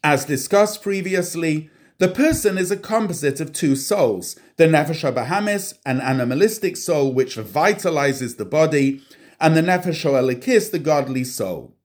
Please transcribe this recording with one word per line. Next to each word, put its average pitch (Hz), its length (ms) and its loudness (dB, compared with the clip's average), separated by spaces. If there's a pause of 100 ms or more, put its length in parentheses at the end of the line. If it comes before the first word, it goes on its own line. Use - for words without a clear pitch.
As 147 220 2
discussed 202 560 0
previously, 180 880 -2 (300)
the 185 80 4
person 208 500 2
is 180 140 0
a 196 60 -4
composite 175 600 -2
of 156 140 -8
two 139 220 2
souls, 135 600 0 (200)
the 165 100 6
Nefesh 156 380 2
HaBahamis, 185 720 -2 (100)
an 131 160 0
animalistic 135 760 0
soul 143 360 0
which 123 220 0
vitalizes 139 1000 -2
the 107 80 -6
body, 147 560 2 (380)
and 160 160 4
the 160 60 4
Nefesh 180 420 0
HaElokis, 135 680 2
the 170 80 -4
godly 135 440 -2
soul. 90 600 -8